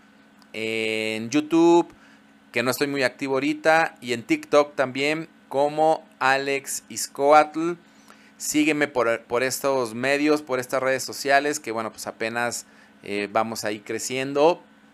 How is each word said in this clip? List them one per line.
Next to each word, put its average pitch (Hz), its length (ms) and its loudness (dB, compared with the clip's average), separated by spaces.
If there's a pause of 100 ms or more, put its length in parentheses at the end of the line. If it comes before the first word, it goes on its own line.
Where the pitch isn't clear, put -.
(540)
en 110 760 -4
YouTube, 165 640 4 (580)
que 120 120 -2
no 127 80 0
estoy 143 160 -2
muy 139 160 -2
activo 135 320 -2
ahorita, 156 640 0
y 123 140 -6
en 117 100 -4
TikTok 147 520 2
también, 143 520 -2 (220)
como 151 580 0 (120)
Alex 135 680 0
Izcoatl. 151 840 2 (680)
Sígueme 147 460 2
por, 117 320 0
por 120 200 -2
estos 131 520 -2
medios, 143 480 0
por 127 180 -4
estas 127 240 -4
redes 131 180 0
sociales, 139 600 0
que, 113 100 -8
bueno, 110 220 -6
pues - 140 -14
apenas, 113 580 -6 (360)
eh, 101 300 -6
vamos 113 320 -2
ahí 110 160 -4
creciendo. 135 840 0 (320)